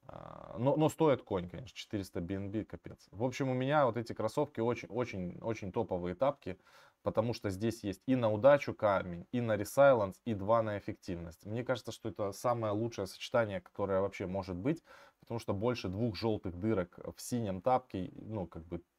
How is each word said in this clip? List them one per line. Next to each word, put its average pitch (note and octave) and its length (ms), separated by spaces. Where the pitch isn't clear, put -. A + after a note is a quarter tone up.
А, G1+ 520
но, C#3 160
но D3+ 120
стоит D3 340
конь, F2+ 260
конечно, - 280
четыреста G2 440
би F2+ 160
эн G2 160
би, G#2+ 100
капец. - 480
В G2+ 140
общем, C3 240
у B2+ 60
меня C3+ 320
вот G2+ 100
эти A2+ 160
кроссовки A2 480
очень, A#2 280
очень, F#2+ 520
очень G#2+ 320
топовые F2+ 420
тапки, C3 460
потому A2 320
что - 160
здесь G#2 320
есть G2 240
и C3 80
на A#2 180
удачу C3 400
камень, F#2 600
и B2 80
на A2+ 160
ресайланс, A2 680
и A#2 100
два G#2 280
на G#2 160
эффективность. E2+ 680
Мне A2 200
кажется, B2 260
что - 180
это G#2+ 220
самое A2+ 420
лучшее G#2+ 360
сочетание, G#2 520
которое F#2+ 400
вообще G2 260
может F#2 280
быть, G#2 300
потому A#2 220
что G#2+ 140
больше A2 340
двух G#2 260
желтых G#2 400
дырок F#2+ 460
в - 40
синем G#2 400
тапке, - 540
ну, G#2 320
как E2 180
бы E2+ 200